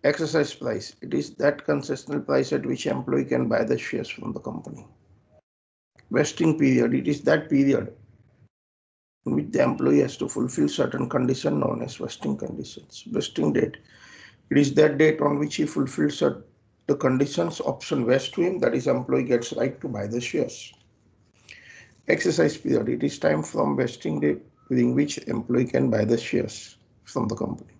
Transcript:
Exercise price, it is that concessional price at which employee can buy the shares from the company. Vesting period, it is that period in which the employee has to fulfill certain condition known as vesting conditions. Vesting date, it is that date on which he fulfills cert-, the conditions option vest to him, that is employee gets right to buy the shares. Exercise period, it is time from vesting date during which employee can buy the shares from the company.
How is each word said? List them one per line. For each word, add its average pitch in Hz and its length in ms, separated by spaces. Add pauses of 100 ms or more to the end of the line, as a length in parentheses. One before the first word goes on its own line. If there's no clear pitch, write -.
Exercise 151 500
price, 113 460
it 143 140
is 143 220
that 147 300
concessional 143 600
price 135 260
at 139 140
which 131 200
employee 135 380
can 127 240
buy 117 160
the 117 140
shares - 300
from - 240
the - 80
company. - 460 (1200)
Vesting 151 480
period, 127 360
it 131 140
is 147 140
that 151 260
period 139 460 (1300)
in - 80
which 151 160
the - 120
employee 139 380
has 135 160
to - 120
fulfill 127 400
certain 131 400
condition 131 520
known - 220
as - 140
vesting - 400
conditions. - 720
Vesting - 420
date, - 240 (760)
it 139 60
is 139 180
that 151 240
date 156 220
on 147 180
which 151 180
he 151 100
fulfills 147 540
cert-, 139 240 (420)
the 147 80
conditions 143 680
option 135 460
vest 131 280
to 185 80
him, 185 180
that - 140
is 131 120
employee 131 380
gets 120 280
right 131 280
to 151 80
buy 104 180
the 117 140
shares. - 520 (1400)
Exercise 165 480
period, - 320
it 123 140
is - 160
time 156 240
from 147 340
vesting 131 440
date 147 200 (300)
during 123 240
which 143 240
employee 123 480
can 131 240
buy 110 140
the 110 120
shares - 600 (260)
from - 240
the 110 60
company. - 460